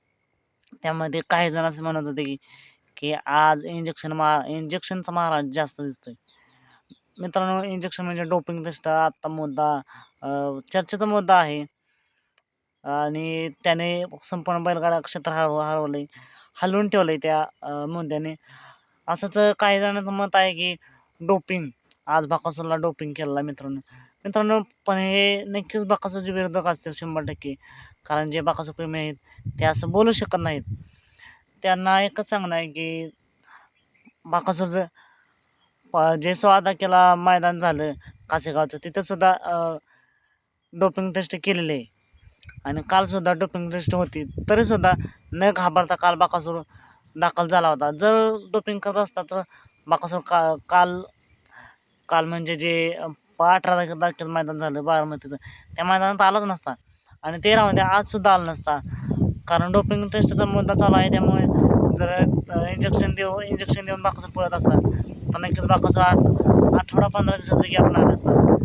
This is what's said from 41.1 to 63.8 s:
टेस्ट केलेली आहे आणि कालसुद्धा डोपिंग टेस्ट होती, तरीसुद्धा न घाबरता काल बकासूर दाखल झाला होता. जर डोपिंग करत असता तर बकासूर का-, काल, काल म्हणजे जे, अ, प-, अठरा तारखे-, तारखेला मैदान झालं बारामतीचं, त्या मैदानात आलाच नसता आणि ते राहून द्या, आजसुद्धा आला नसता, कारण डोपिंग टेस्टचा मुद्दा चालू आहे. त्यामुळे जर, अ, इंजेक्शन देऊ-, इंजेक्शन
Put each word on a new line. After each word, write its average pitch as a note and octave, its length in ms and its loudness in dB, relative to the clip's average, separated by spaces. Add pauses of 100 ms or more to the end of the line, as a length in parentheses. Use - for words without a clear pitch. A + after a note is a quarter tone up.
टेस्ट F#3 320 -6
केलेली F3 280 0
आहे C3 120 -6 (800)
आणि D3 260 -6
कालसुद्धा F#3+ 420 2
डोपिंग F3 380 -4
टेस्ट E3+ 240 -4
होती, E3+ 300 -4 (260)
तरीसुद्धा G#3 420 4 (400)
न F#3 180 4
घाबरता F3 440 0
काल F3 200 2
बकासूर E3 460 0 (560)
दाखल E3+ 320 0
झाला E3+ 200 4
होता. D3 220 0
जर A3 460 2 (160)
डोपिंग G#3 260 -2
करत G3 180 -4
असता G3 260 -2
तर F#3 200 -6 (440)
बकासूर E3 340 -2
का-, D#3+ 360 0 (120)
काल, F3+ 340 2 (1080)
काल E3 160 2
म्हणजे E3 300 -4
जे, E3 380 0
अ, E3+ 140 -8 (320)
प-, - 40 2
अठरा F3+ 340 4
तारखे-, E3+ 240 -4
तारखेला E3+ 300 -2
मैदान D#3 280 -4
झालं D3 260 -4
बारामतीचं, D3+ 520 -2 (400)
त्या E3 80 -4
मैदानात F#3+ 360 0
आलाच G3 220 4
नसता F3+ 320 -6 (480)
आणि D#3+ 220 -6
ते G#3 100 6
राहून G#3 200 6
द्या, F#3+ 120 4
आजसुद्धा G3 480 2
आला F3 160 2
नसता, D3 280 -4 (680)
कारण E3+ 240 0
डोपिंग G#3 360 0
टेस्टचा G#3 360 2
मुद्दा G3+ 300 0
चालू G3 220 6
आहे. F#3+ 140 4
त्यामुळे F#3+ 320 4 (540)
जर, F3 140 -2 (400)
अ, E3+ 180 -2
इंजेक्शन F#3+ 460 0
देऊ-, G3 280 -4
इंजेक्शन G3 420 -4